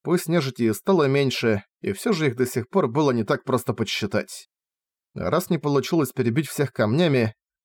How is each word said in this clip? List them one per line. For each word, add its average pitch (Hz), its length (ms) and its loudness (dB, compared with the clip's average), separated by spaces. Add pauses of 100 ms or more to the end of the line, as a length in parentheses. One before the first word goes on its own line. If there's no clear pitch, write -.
Пусть 170 260 0
нежити 143 360 0
и 110 100 2
стало 165 340 2
меньше, 135 560 2 (180)
и 196 100 -4
все 214 220 -2
же 156 140 0
их 117 80 0
до 123 100 2
сих 120 240 -6
пор 180 180 2
было 139 240 2
не 117 120 0
так 135 200 -2
просто 120 300 -2
подсчитать. - 760 -6 (640)
Раз - 360 -2
не 170 80 0
получилось 143 540 0
перебить 127 360 -2
всех - 240 -2
камнями, 127 640 2 (320)